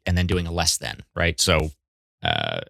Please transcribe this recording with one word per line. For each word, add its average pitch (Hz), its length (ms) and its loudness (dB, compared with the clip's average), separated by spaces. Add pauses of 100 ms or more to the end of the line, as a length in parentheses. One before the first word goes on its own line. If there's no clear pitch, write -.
and 90 120 2
then 90 100 2
doing 90 200 0
a 82 40 -8
less 85 260 0
than, 58 240 -8 (140)
right? 85 260 0
So, 80 300 2 (520)
uh, 50 460 -2